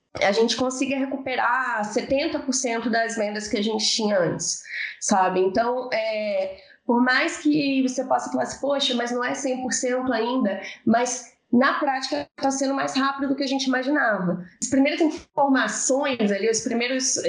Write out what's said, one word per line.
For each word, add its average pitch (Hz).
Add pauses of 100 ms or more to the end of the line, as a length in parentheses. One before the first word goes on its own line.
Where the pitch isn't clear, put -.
(200)
a 196
gente 226
consiga 262
recuperar 254
setenta 277
por 262
cento 226
das 220
vendas 208
que 233
a 208
gente 220
tinha 208
antes, - (360)
sabe? 185
Então, 233
é, 214 (280)
por 240
mais 262
que 285
você 254
possa -
falar 254
assim, -
"Poxa, 277
mas 233
não 247
é 262
cem 254
por 247
cento 254
ainda", 226 (260)
mas 240 (200)
na 262
prática 285 (100)
tá 269
sendo 269
mais 277
rápido 277
do 269
que 277
a 277
gente 262
imaginava. 247 (200)
As -
primeiras 285
informações 262
ali, 208
os 226
primeiros 262